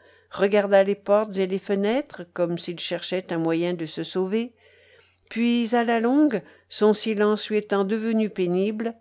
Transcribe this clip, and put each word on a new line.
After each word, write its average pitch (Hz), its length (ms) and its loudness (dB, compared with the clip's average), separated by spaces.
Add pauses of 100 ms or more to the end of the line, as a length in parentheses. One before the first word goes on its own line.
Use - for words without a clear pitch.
(300)
regarda 196 540 4
les 196 100 0
portes 202 440 0
et 190 100 0
les 190 100 -4
fenêtres 202 760 -4
comme 170 260 -2
s'il 170 200 -8
cherchait 180 540 -6
un 170 40 -2
moyen 165 360 0
de 165 140 -6
se 165 160 -8
sauver, 190 500 -4 (760)
puis 233 420 0
à 240 100 2
la 233 160 0
longue, 247 440 2 (260)
son 208 240 4
silence 208 560 0
lui 214 80 0
étant 202 280 0
devenu 220 440 0
pénible, 202 720 -2